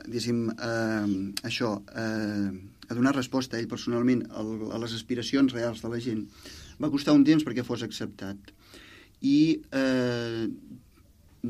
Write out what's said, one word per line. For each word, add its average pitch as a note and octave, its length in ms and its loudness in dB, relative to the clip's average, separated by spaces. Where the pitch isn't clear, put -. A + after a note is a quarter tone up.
diguéssim, A#2 380 -2
a, A2+ 460 0
això, A#2+ 220 -2
eh, G#2+ 540 -2
a A#2 80 -4
donar C3+ 180 4
resposta B2+ 400 -2
a A#2 60 -2
ell A2+ 100 -6
personalment A#2+ 540 0
al, G#2+ 160 -6
a A2+ 80 -4
les A2+ 140 -6
aspiracions B2 580 0
reals A#2 300 -2
de A#2 80 -4
la A#2 100 -4
gent, G#2+ 220 -4
va D3+ 80 0
costar C#3 240 4
un C#3+ 80 10
temps D3+ 240 6
perquè A#2+ 160 -2
fos A#2 240 -2
acceptat. G2+ 640 -10
I, C#3+ 160 6
eh, B2 760 0